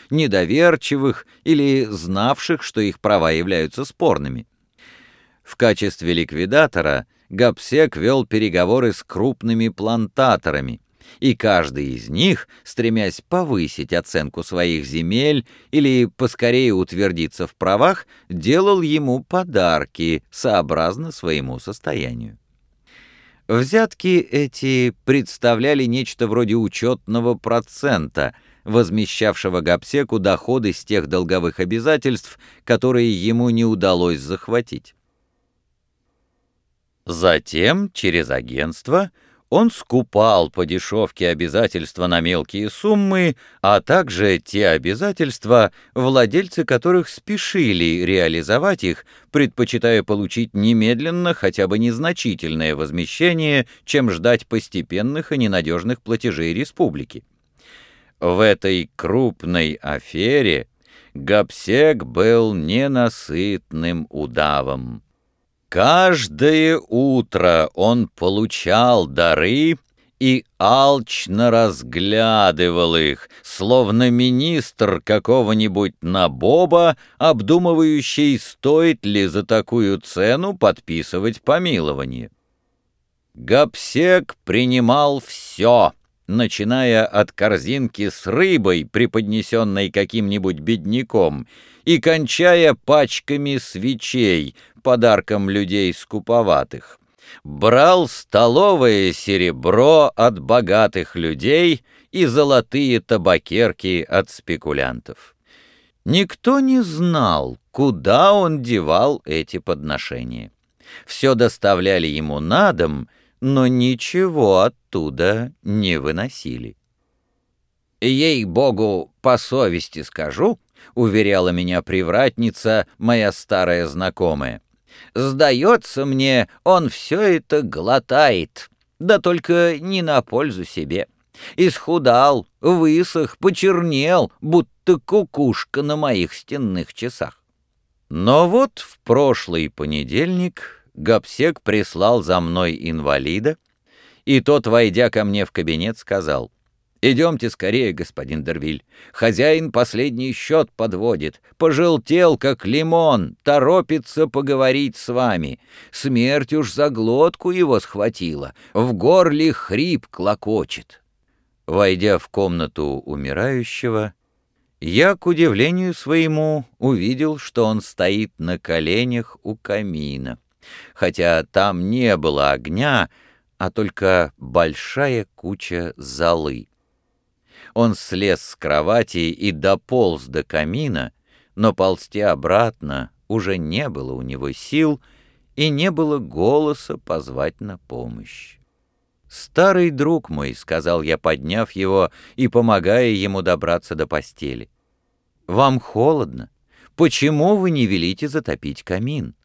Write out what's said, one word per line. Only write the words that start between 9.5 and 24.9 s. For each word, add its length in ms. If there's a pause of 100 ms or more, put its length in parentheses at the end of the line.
плантаторами, 1120 (380)
и 160
каждый 600
из 140
них, 380 (160)
стремясь 580
повысить 720
оценку 500
своих 420
земель 600 (260)
или 340
поскорее 680
утвердиться 760
в 80
правах, 520 (220)
делал 520
ему 420
подарки 1080
сообразно 800
своему 480
состоянию. 800 (1080)
Взятки 720
эти 840